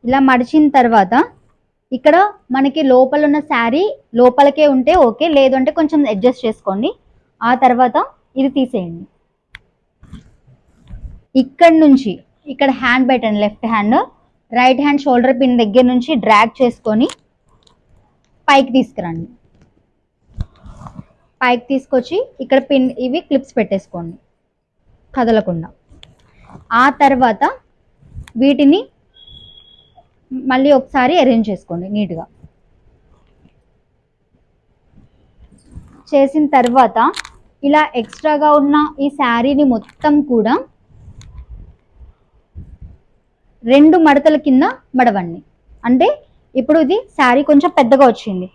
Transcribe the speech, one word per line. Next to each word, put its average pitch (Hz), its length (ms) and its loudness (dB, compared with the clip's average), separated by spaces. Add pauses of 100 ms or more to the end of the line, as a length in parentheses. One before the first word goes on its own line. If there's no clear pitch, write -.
ఇలా 262 200 0
మడిచిన 262 380 2 (100)
తర్వాత 226 380 2 (800)
ఇక్కడ 302 200 2 (400)
మనకి 277 340 -2
లోపల 262 380 4
ఉన్న 294 120 0 (120)
శారీ 233 300 -2 (380)
లోపలికే 277 540 2
ఉంటే 262 200 0 (120)
ఓకే, 226 200 -2 (120)
లేదంటే 262 400 0
కొంచెం 311 220 0 (120)
అడ్జస్ట్ 220 340 -2
చేసుకోండి. 214 440 -6 (600)
ఆ - 20 0 (120)
తర్వాత 247 320 0 (440)
ఇది 269 180 0
తీసేయండి. 190 480 -6 (2500)
ఇక్కడ 330 280 4 (140)
నుంచి 262 280 2 (400)
ఇక్కడ 269 160 -2 (140)
హ్యాండ్ 247 280 0
పెట్టండి, 220 340 -2
లెఫ్ట్ 208 280 -8
హ్యాండ్, 214 240 0 (640)
రైట్ 254 260 2
హ్యాండ్ 285 220 0
షోల్డర్ 254 340 0
పిన్ 247 220 0
దగ్గర 226 300 2
నుంచి 247 200 -2 (140)
డ్రాగ్ 220 340 2
చేసుకొని 233 480 -2 (1400)
పైకి 277 300 2
తీసుకురండి. 165 500 -6 (2250)
పైకి 247 300 -4
తీసుకొచ్చి 262 440 -4 (260)
ఇక్కడ 262 160 0 (120)
పిన్, 262 180 0 (160)
ఇవి 277 240 -4
క్లిప్స్ 269 300 -4
పెట్టేసుకోండి 185 580 -8 (1000)
కదలకుండా. 196 520 -2 (1120)
ఆ 277 40 4 (160)
తర్వాత 254 400 0 (1000)
వీటిని 285 380 2 (1700)
మళ్ళీ 269 260 0
ఒకసారి 262 440 -2
అరేంజ్ 226 280 0
చేసుకోండి 180 460 -10
నీట్‌గా. 175 280 -6 (4000)
చేసిన 294 340 0 (100)
తర్వాత 240 420 2 (680)
ఇలా 302 160 2 (180)
ఎక్స్ట్రాగా 302 480 -2 (100)
ఉన్న 285 160 0 (280)
ఈ 285 40 -2 (120)
శారీని 262 540 0
మొత్తం - 400 -4 (180)
కూడా 226 220 0 (3250)
రెండు 311 340 6
మడతల 294 400 4
కింద 262 160 4 (360)
మడవండి. 196 400 -2 (500)
అంటే 262 180 2 (540)
ఇప్పుడు 311 240 2
ఇది 349 120 -2 (220)
శారీ 262 320 2
కొంచెం 294 280 2
పెద్దగా 262 320 4
వచ్చింది 185 440 -10